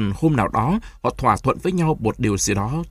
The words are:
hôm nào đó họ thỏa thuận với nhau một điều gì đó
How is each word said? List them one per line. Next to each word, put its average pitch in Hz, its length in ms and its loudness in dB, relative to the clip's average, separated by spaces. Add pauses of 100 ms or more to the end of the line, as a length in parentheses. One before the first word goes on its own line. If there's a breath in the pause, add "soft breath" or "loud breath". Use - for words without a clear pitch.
(160)
hôm 156 200 2
nào 104 120 2
đó 139 320 0 (240 loud breath)
họ 123 60 0
thỏa 117 280 2
thuận - 200 0
với 185 140 -2
nhau 165 280 2
một 107 200 -2
điều 107 180 2
gì - 160 0
đó 113 380 -2